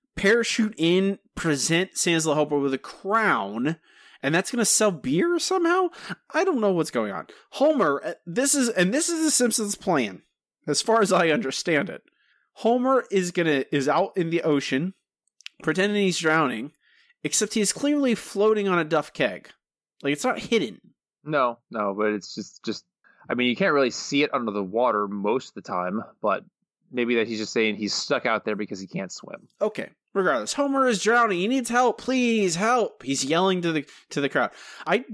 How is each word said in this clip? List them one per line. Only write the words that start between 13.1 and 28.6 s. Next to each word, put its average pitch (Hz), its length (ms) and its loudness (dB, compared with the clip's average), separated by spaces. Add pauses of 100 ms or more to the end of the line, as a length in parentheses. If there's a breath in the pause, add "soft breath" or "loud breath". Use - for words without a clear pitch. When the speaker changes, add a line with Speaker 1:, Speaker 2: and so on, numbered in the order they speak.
Speaker 1:
is 185 180 2
gonna, 160 400 2
is 139 180 0
out 165 280 2
in 165 140 0
the 165 120 0
ocean, 147 520 0 (680)
pretending 202 400 0
he's 185 160 0
drowning, 151 540 0 (500 soft breath)
except - 320 -2
he's 208 180 0
clearly 285 440 0
floating 208 500 2
on 180 140 2
a 165 40 0
Duff 156 280 -2
keg. 101 380 -2 (520)
Like, 139 100 0
it's 147 120 -4
not 247 140 0
hidden. 151 420 -2 (440)
Speaker 2:
No, 139 340 0 (120)
no, 104 260 -2
but 107 160 2
it's 104 220 -6
just, - 280 -12
just, - 220 -6 (460 soft breath)
I - 40 -2
mean, 123 140 0
you 120 80 0
can't 190 160 2
really 135 180 4
see - 320 -2
it 143 120 0
under 120 180 -2
the 101 100 -2
water 104 460 0
most 104 400 -2
of - 60 -20
the 101 80 -16
time, 92 400 -4 (180)
but 98 240 -2 (480)
maybe 120 220 0
that 113 120 2
he's 113 120 -6
just 107 160 -6
saying 110 220 2
he's 101 180 -4
stuck - 320 -2
out 107 180 0
there 107 120 -4
because 98 240 -8